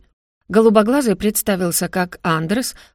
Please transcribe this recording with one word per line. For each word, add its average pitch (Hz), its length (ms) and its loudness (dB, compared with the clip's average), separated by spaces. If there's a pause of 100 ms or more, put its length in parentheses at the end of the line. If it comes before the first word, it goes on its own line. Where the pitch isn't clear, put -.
(480)
Голубоглазый 220 680 2
представился 185 720 -2
как 180 320 -6
Андрес, 165 540 -4 (200)